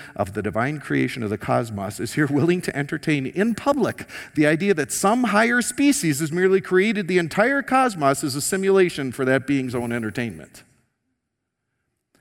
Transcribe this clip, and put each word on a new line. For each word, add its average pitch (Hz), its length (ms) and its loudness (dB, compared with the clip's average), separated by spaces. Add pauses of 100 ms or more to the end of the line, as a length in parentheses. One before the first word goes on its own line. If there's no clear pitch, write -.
(140)
of 98 200 -4
the 107 80 -4
divine 117 360 -2
creation 131 440 -2
of 104 80 -4
the 107 80 -4
cosmos 113 600 -4
is 117 140 -6
here 151 140 0
willing 165 340 2
to - 160 -6
entertain 143 480 -2
in 208 300 -2
public 262 520 -2 (280)
the 151 120 4
idea 165 280 2
that 151 180 -2
some 233 320 2
higher 233 380 2
species 180 580 2
has 156 100 -2
merely 185 300 2
created 196 480 2
the 180 80 0
entire 220 460 2
cosmos 208 600 2
as 139 120 -4
a 143 80 -4
simulation 190 680 2
for 131 140 -4
that 131 220 2
being's 131 280 -2
own 120 160 -4
entertainment. 110 720 -6 (1600)